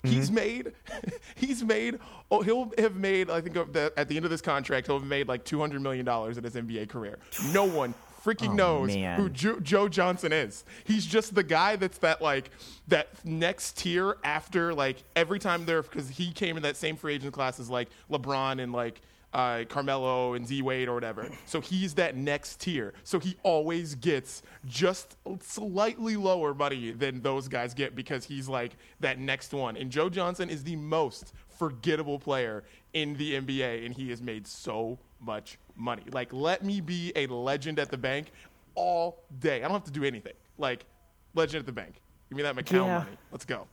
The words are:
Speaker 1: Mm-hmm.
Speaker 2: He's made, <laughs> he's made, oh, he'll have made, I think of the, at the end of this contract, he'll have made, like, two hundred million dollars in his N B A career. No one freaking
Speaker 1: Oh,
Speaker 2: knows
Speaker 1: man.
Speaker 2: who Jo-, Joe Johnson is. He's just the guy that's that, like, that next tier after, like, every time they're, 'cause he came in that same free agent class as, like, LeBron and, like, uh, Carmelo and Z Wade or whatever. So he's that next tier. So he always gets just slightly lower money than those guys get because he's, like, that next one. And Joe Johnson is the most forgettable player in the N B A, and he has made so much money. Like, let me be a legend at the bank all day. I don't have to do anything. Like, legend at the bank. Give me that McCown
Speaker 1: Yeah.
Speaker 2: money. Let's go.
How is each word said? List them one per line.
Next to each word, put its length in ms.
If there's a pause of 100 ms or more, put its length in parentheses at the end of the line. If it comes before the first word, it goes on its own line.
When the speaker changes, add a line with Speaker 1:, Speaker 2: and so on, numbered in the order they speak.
Speaker 1:
Mm-hmm. 140
Speaker 2:
He's 140
made, 420 (320)
<laughs> 300
he's 280
made, 360 (320)
oh, 100
he'll 380
have 180
made, 320
I 140
think 140
of 180
the, 240
at 100
the 80
end 80
of 60
this 100
contract, 460
he'll 120
have 80
made, 220
like, 160
two 160
hundred 220
million 240
dollars 320
in 60
his 120
N 100
B 120
A 80
career. 320 (340)
No 140
one 260 (320)
freaking 260
Speaker 1:
Oh, 40
Speaker 2:
knows 320
Speaker 1:
man. 340
Speaker 2:
who 80
Jo-, 320
Joe 300
Johnson 420
is. 320 (200)
He's 200
just 300
the 80
guy 340
that's 220
that, 240
like, 280 (380)
that 200 (180)
next 500
tier 480
after, 480
like, 300 (140)
every 240
time 260
they're, 160
'cause 260
he 240
came 240
in 60
that 160
same 180
free 180
agent 200
class 260
as, 80
like, 220 (200)
LeBron 520
and, 100
like, 300 (320)
uh, 360
Carmelo 640
and 120
Z 140
Wade 280
or 60
whatever. 320 (200)
So 160
he's 320
that 200
next 460
tier. 320 (100)
So 160
he 240
always 520
gets 480 (240)
just 500 (240)
slightly 760
lower 360
money 380
than 320
those 260
guys 240
get 240
because 300
he's, 200
like, 300 (240)
that 180
next 360
one. 240
And 120
Joe 200
Johnson 400
is 140
the 120
most 560 (260)
forgettable 600
player 440 (300)
in 240
the 180
N 120
B 160
A, 240
and 80
he 160
has 100
made 260
so 520 (200)
much 380 (200)
money. 260 (100)
Like, 220
let 280
me 200
be 340
a 100
legend 520
at 120
the 60
bank 360 (420)
all 480 (180)
day. 200
I 20
don't 100
have 120
to 60
do 140
anything. 300 (240)
Like, 260 (500)
legend 260
at 60
the 60
bank. 220 (340)
Give 80
me 60
that 120
McCown 300
Speaker 1:
Yeah. 140
Speaker 2:
money. 180 (140)
Let's 160
go. 260